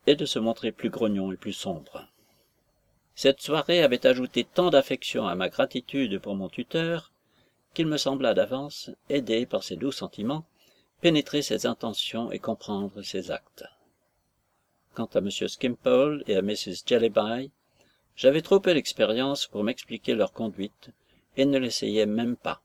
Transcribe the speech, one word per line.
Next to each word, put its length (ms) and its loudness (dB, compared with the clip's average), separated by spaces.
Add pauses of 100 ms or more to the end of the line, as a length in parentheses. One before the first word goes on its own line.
et 80 6
de 100 -6
se 140 -2
montrer 320 -2
plus 180 -4
grognon 400 -2
et 60 -6
plus 160 -8
sombre. 560 -10 (1040)
Cette 260 2
soirée 440 2
avait 220 4
ajouté 360 4
tant 280 2
d'affection 580 2
à 80 -2
ma 120 -2
gratitude 720 -2
pour 160 -6
mon 140 -4
tuteur 640 -6 (600)
qu'il 140 0
me 100 0
sembla 380 0
d'avance, 560 -2 (180)
aidé 380 0
par 160 -4
ses 140 -10
doux 160 -4
sentiments, 520 -6 (560)
pénétrer 420 2
ses 240 -2
intentions 680 -4
et 80 -8
comprendre 640 -6
ses 280 -8
actes. 340 -10 (1300)
Quant 200 -6
à 60 4
monsieur 260 -4
Skimpole 800 0
et 80 0
à 80 4
missus 420 -6
Jellyby, 680 2 (680)
J'avais 220 6
trop 180 4
peu 140 4
d'expérience 720 0
pour 180 -4
m'expliquer 500 -4
leur 200 0
conduite 560 -8 (480)
et 80 4
ne 100 2
l'essayais 480 0
même 320 -2
pas. 280 -8